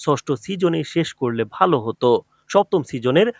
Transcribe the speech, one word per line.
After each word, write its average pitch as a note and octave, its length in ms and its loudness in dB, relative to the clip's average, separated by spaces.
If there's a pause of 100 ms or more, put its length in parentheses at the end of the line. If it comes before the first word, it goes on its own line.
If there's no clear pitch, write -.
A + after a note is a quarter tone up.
ষষ্ঠ - 260 -2 (120)
সিজনে F3 460 -4
শেষ E3 300 -4
করলে A#2 360 -4
ভালো F3+ 300 0
হতো। A2+ 300 0 (400)
সপ্তম G3 320 2
সিজনের C3 460 0 (120)